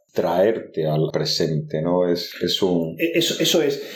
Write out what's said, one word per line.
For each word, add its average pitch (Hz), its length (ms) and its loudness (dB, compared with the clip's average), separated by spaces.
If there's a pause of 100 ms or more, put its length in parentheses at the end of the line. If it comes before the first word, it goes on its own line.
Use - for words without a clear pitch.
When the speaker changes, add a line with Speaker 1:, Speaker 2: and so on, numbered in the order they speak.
(140)
Speaker 1:
traerte 87 720 2
al 76 260 0
presente, 76 720 -2
¿no? 90 280 2
Es, - 220 -2 (100)
es 87 200 0
un 85 360 0
Speaker 2:
E-, 170 200 0
eso, - 240 0
eso 165 200 2
es. 139 200 0 (140)